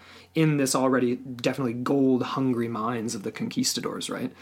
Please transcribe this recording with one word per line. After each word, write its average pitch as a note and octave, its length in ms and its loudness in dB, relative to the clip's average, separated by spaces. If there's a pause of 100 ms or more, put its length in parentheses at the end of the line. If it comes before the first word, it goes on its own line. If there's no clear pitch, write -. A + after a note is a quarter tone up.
(340)
in D#3 240 4
this C3+ 160 2
already B2+ 420 2
definitely B2+ 560 -2
gold-hungry B2+ 960 2
minds A#2 460 -4
of G#2+ 80 -8
the A2 100 -6
conquistadors, - 800 -4
right? - 320 -6